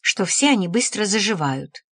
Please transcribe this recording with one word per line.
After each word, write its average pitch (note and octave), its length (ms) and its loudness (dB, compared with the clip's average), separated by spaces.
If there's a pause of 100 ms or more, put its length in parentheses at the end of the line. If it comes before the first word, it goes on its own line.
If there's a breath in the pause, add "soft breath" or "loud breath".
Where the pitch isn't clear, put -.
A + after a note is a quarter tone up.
что - 240 0
все C#4+ 240 2
они G3+ 180 2
быстро G#3 380 -2
заживают. E3+ 880 -2